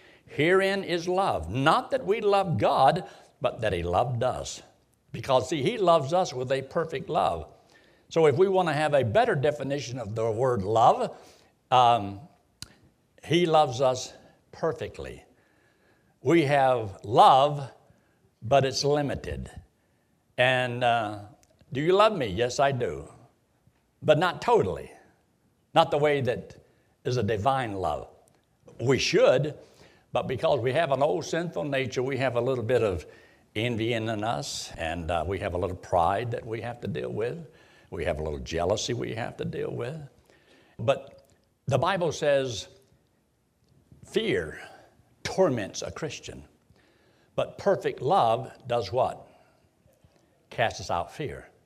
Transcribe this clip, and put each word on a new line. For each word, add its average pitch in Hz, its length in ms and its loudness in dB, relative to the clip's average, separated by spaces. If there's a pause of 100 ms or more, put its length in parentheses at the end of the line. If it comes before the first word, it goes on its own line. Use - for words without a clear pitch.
(260)
Herein 190 600 0
is 170 200 -4
love, 170 440 -2
not 151 420 2
that 262 140 -2
we 214 160 0
loved 196 380 2
God, 151 440 4 (380)
but - 180 -2
that 107 140 0
he 87 100 -2
loved 113 400 0
us." 92 380 -6 (500)
Because, 127 380 0
see, 156 120 -2
he 240 160 0
loves 165 360 4
us 180 200 0
with 127 200 -6
a 135 80 0
perfect 160 480 -6
love. 135 360 -2 (600)
So 165 180 2
if 143 120 4
we 190 100 6
want 185 220 2
to 151 40 0
have 147 200 0
a 139 100 4
better 208 320 2
definition 135 640 -2
of 110 160 -10
the 113 160 0
word 120 320 0
love, 135 500 4 (580)
um, 117 500 4 (1040)
he 170 200 2
loves 151 360 4
us 127 320 0 (400)
perfectly. 82 720 -8 (960)
We 151 240 4
have 131 600 0
love, 143 680 6 (680)
but 135 240 4
it's 127 180 -2
limited. 123 680 -2 (840)
And, 127 480 0
uh, 110 360 0 (520)
"Do 120 80 -6
you 165 140 2
love 208 240 4
me?" 139 80 -2
"Yes, 104 340 -2
I 139 120 4
do." 90 360 -4 (920)
But 156 160 4
not 180 240 -2
totally. 104 500 0 (840)
Not 160 160 6
the 151 80 0
way 143 220 2
that 117 340 -4 (500)
is 123 120 -2
a 117 60 0
divine 113 500 0
love. 78 340 -4 (760)
We 123 160 2
should, 160 560 2 (580)
but 131 160 -4
because 147 320 0
we 123 140 0
have 156 180 0
an 131 120 0
old 165 200 0
sinful 170 420 -6
nature, 135 360 -4
we 131 160 -4
have 123 180 -2
a 120 60 0
little 123 220 -2
bit 117 200 2
of 90 220 -2 (500)
envy 113 380 -2
in 110 160 -4 (140)
us, 135 520 -6
and, 82 360 -6
uh, 82 140 0
we 95 140 -4
have 98 140 -4
a 87 40 -4
little 92 200 -4
pride 98 540 0
that 120 140 -8
we 113 160 -8
have 117 200 -10
to - 60 -8
deal 123 240 -6
with. 143 360 -6 (420)
We 85 160 -6
have 80 140 -2
a 78 40 -6
little 78 160 -6
jealousy 85 540 -2
we 120 220 -6
have - 220 -8
to - 80 -6
deal - 260 -6
with. 127 260 -8 (800)
But - 460 -4 (440)
the 135 100 2
Bible 170 340 0
says, 131 560 0 (1400)
"Fear 120 560 -4 (640)
torments 123 580 0
a - 100 -8
Christian, - 520 -12 (920)
but - 220 -4
perfect 151 440 -2
love 127 480 2 (160)
does 120 260 -4
what? 120 360 -2 (1200)
Casts 107 400 -2
out 87 220 -4
fear." 82 380 -12 (160)